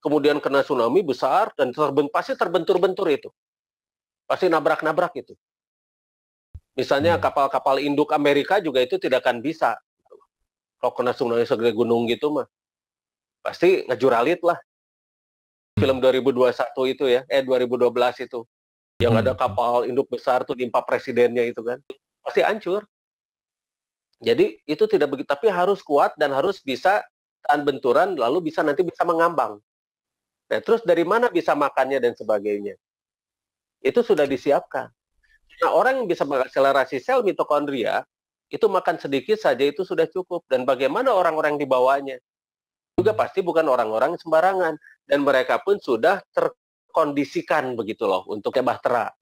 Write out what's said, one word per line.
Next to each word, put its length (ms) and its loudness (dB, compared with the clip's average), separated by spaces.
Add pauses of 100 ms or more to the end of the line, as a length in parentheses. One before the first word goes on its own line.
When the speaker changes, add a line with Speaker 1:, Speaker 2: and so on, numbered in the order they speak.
Speaker 1:
kemudian 400 2
kena 240 0
tsunami 400 0
besar, 500 0
dan 220 -2
terben-, 320 0
pasti 240 -4
terbentur-bentur 800 0
itu. 160 -4 (960)
Pasti 240 -2
nabrak-nabrak 680 0
itu. 220 -16 (1400)
Misalnya 480 0
Speaker 2:
Hmm. 20 -6
Speaker 1:
kapal-kapal 560 0
induk 380 0
Amerika 480 2
juga 160 0
itu 160 0
tidak 260 0
akan 220 -2
bisa. 320 -2 (1040)
Kalau 160 0
kena 180 -2
tsunami 320 0
segede 240 0
gunung 400 0
gitu 240 -2
mah, 140 -4 (960)
pasti 420 2
ngejuralit 560 2
lah. 160 0
Speaker 2:
Hmm. 1300 -18
Speaker 1:
Film 180 2
dua 80 6
ribu 240 2
dua 160 4
satu 380 -2
itu 180 -2
ya, 240 2
eh, 140 2
dua 180 0
ribu 160 -2
dua 140 4
belas 260 0
itu. 240 -10 (560)
Yang 160 2
Speaker 2:
Hmm. 80 4
Speaker 1:
ada 160 2
kapal 480 0
induk 240 -2
besar 320 0
tuh 160 -8
nimpa 240 -2
presidennya 640 0
itu 160 -8
kan. 160 -6 (480)
Pasti 160 0
hancur. 400 -2 (1400)
Jadi 480 0
itu 240 -2
tidak 240 0
begitu, 160 -8
tapi 160 -2
harus 360 2
kuat 360 2
dan 160 0
harus 240 -2
bisa 480 -2 (400)
tahan 160 2
benturan, 560 0
lalu 320 0
bisa 160 -2
nanti 160 0
bisa 240 -2
mengambang. 560 0 (880)
Nah, 100 -2
terus 240 0
dari 180 2
mana 300 0
bisa 240 0
makannya 400 0
dan 160 0
sebagainya? 640 -4 (1040)
Itu 240 0
sudah 240 2
disiapkan. 640 -2 (720)
Nah, 80 0
orang 320 2
yang 20 -8
bisa 220 -4
mengakselerasi 720 0
sel 240 0
mitokondria, 800 -2 (480)
itu 160 0
makan 320 0
sedikit 400 -2
saja 240 2
itu 160 -2
sudah 240 0
cukup. 420 -8
Dan 220 -2
bagaimana 400 0
orang-orang 480 2
yang 100 -2
dibawanya? 500 0 (840)
Juga 160 2
pasti 240 -2
bukan 240 0
orang-orang 560 0
sembarangan. 560 0 (320)
Dan 160 2
mereka 320 2
pun 240 0
sudah 400 0 (160)
terkondisikan 1400 -2
begitu 320 -6
loh 240 0
untuk 320 -6
bahtera. 480 -2 (140)